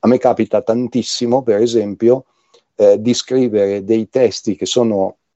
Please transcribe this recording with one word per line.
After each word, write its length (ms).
A 60
me 80
capita 460
tantissimo, 800
per 180
esempio, 640
eh, 260
di 100
scrivere 720
dei 240
testi 480
che 80
sono 520